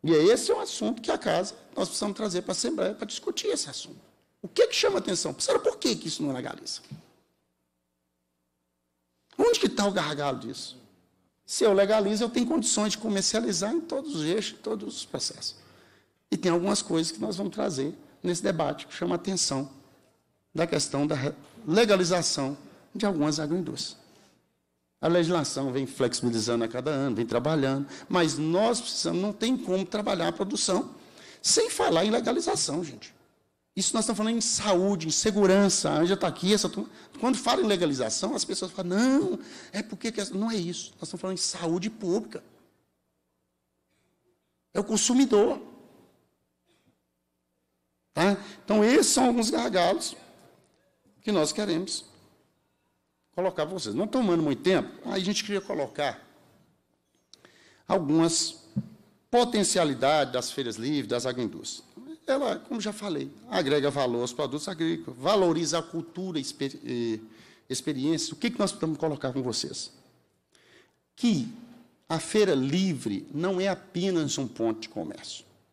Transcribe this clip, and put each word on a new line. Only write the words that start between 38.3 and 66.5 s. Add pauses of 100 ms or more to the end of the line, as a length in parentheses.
as
pessoas
falam,
"Não, (340)
é
porque
que
essa",
não
é
isso.
Nós
estamos
falando
em
saúde
pública. (2250)
É
o
consumidor. (2500)
Tá? (280)
Então,
esses
são
alguns
gargalos (1080)
que
nós
queremos (1300)
colocar
para
vocês.
Não
tomando
muito
tempo, (160)
aí
a
gente
queria
colocar (1700)
algumas (640)
potencialidades
das
feiras
livres,
das
agroindústrias. (360)
Ela,
como
já
falei, (160)
agrega
valor
aos
produtos
agrícolas,
valoriza
a
cultura,
exper-,